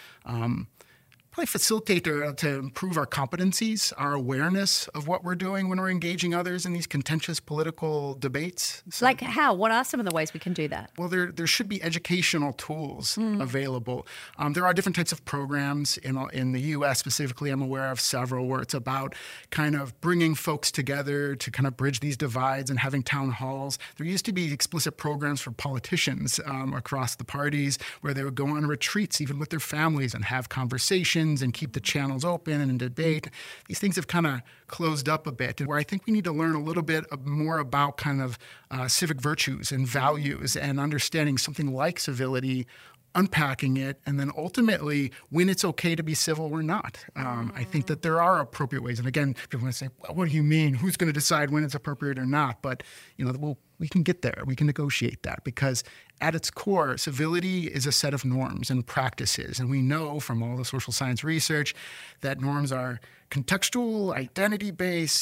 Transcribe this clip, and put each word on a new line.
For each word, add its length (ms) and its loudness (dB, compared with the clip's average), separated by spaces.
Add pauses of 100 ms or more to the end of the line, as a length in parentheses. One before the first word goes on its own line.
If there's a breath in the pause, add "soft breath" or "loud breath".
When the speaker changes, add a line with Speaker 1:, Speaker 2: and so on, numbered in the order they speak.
(240 loud breath)
Speaker 1:
um, 440 0 (600 soft breath)
probably 160 -2
facilitate 640 2
or 240 -2
to 160 0 (100)
improve 400 -4
our 80 0
competencies, 880 0
our 180 0
awareness 760 2
of 180 -8
what 160 0
we're 140 -2
doing 320 -2
when 100 0
we're 120 0
engaging 440 0
others 320 -2
in 60 -2
these 140 -2
contentious 520 -2
political 760 -2
debates. 760 -4
So 140 -2
Speaker 2:
Like 160 6
how? 340 4
What 160 4
are 140 4
some 160 -2
of 60 0
the 60 2
ways 220 0
we 60 -8
can 120 -2
do 160 0
that? 300 -6
Speaker 1:
Well, 80 -4
there, 240 0
there 160 -4
should 220 2
be 120 -4
educational 760 2
tools 640 -4
Speaker 2:
Mm. 240 2
Speaker 1:
available. 640 -2 (340 loud breath)
Um, 160 2
there 120 4
are 80 6
different 220 2
types 160 2
of 140 -8
programs 720 0
in, 200 -2 (140)
in 200 0
the 80 0
U 240 0
S 140 4
specifically. 520 -2
I'm 120 0
aware 300 -2
of 80 -4
several 480 0
where 140 0
it's 120 -6
about 400 -4 (360 loud breath)
kind 260 2
of 240 -6
bringing 340 4
folks 380 0
together 640 -2
to 160 -6
kind 160 2
of 80 -4
bridge 240 0
these 160 -2
divides 520 0
and 120 0
having 240 0
town 260 0
halls. 480 -4 (180 loud breath)
There 100 -4
used 180 0
to 80 -2
be 200 0
explicit 440 -2
programs 440 -2
for 120 -8
politicians, 920 -2
um, 280 -4
across 400 -2
the 100 -10
parties 540 0 (220 loud breath)
where 140 -2
they 100 -2
would 100 -4
go 140 0
on 180 0
retreats 540 0
even 180 -2
with 120 -4
their 100 -2
families 540 0
and 100 -2
have 240 -2
conversations 800 2
and 240 2
keep 220 -6
the 60 -2
channels 440 -2
open 340 0
and 200 2
debate. 500 0 (380 loud breath)
These 140 -6
things 160 2
have 120 -2
kinda 340 2 (240 loud breath)
closed 440 0
up 160 0
a 60 -6
bit, 280 -4
and 80 -2
where 80 0
I 60 2
think 240 -4
we 80 2
need 100 2
to 80 0
learn 220 2
a 80 0
little 200 0
bit 220 2 (220)
more 320 0
about 400 2
kind 240 0
of, 160 -4 (320 loud breath)
uh, 180 -4
civic 320 2
virtues 500 0
and 160 2
values 720 2
and 240 0
understanding 560 2
something 380 0
like 260 0
civility, 680 0 (480 loud breath)
unpacking 640 2
it, 300 -4
and 140 0
then 160 0
ultimately 760 2 (200 loud breath)
when 180 6
it's 160 2
okay 320 2
to 60 -2
be 120 0
civil 380 0
or 100 -2
not. 420 -2 (120)
Um, 400 -4
I 80 -2
think 220 0
that 160 -4
there 200 4
are 160 6
appropriate 440 -2
ways. 160 -4
And 100 0
again, 260 2 (140 loud breath)
people 120 -2
wanna 120 0
say, 160 -6 (100)
"Well, 160 -10
what 140 2
do 60 2
you 80 6
mean? 320 6
Who's 220 2
gonna 160 4
decide 380 2
when 140 4
it's 100 -4
appropriate 440 -2
or 80 0
not?" 360 2
But, 200 -4 (340 loud breath)
you 80 -2
know, 120 0
we'll, 220 -4 (200)
we 100 -4
can 140 4
get 200 2
there. 240 -2
We 80 0
can 120 2
negotiate 560 0
that 200 -6
because 420 -2 (360 loud breath)
at 140 2
its 160 -2
core, 480 2
civility 720 0
is 180 -2
a 60 0
set 200 2
of 120 -2
norms 460 0
and 160 0
practices. 720 -2
And 120 0
we 100 4
know 400 2
from 220 -2
all 140 -2
the 80 -4
social 280 -4
science 320 0
research 500 0 (460 loud breath)
that 200 -4
norms 320 0
are 280 -4 (300 loud breath)
contextual, 840 0
identity-based, 1080 0